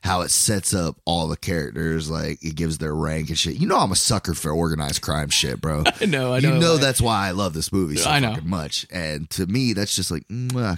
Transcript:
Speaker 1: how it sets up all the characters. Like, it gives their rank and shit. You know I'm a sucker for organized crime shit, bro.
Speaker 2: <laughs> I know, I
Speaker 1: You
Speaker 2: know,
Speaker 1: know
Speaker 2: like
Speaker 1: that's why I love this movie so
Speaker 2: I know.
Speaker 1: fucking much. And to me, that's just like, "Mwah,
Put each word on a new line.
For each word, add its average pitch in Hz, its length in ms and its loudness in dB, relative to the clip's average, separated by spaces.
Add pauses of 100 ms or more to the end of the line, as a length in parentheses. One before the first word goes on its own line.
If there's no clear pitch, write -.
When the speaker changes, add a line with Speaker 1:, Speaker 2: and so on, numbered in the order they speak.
Speaker 1:
how 90 200 2
it 82 100 -2
sets - 420 2
up 85 300 0
all 85 240 0
the 80 80 -2
characters. 80 760 -2
Like, 78 320 -4
it 80 140 -6
gives 80 220 0
their 76 180 -4
rank 78 320 0
and 80 100 -4
shit. 80 180 -2
You 170 120 0
know 247 120 4
I'm 123 120 2
a 90 60 2
sucker 95 360 2
for 76 180 -2
organized 78 500 0
crime 73 280 -2
shit, 67 300 0
bro. 78 320 0
Speaker 2:
<laughs> - 80 -12
I - 60 0
know, 135 280 0
I 127 40 2
Speaker 1:
You 143 140 4
Speaker 2:
know, 160 80 4
Speaker 1:
know 165 140 4
Speaker 2:
like 151 80 4
Speaker 1:
that's 135 200 2
why 110 260 2
I 92 40 -2
love 92 220 0
this 80 200 -4
movie 85 240 2
so 87 120 0
Speaker 2:
I 147 100 4
know. 113 160 0
Speaker 1:
fucking 80 140 -4
much. 80 420 -2
And 80 400 -4
to 92 140 0
me, 117 280 2
that's 98 200 0
just 95 160 0
like, 82 200 -4
"Mwah, 120 480 -2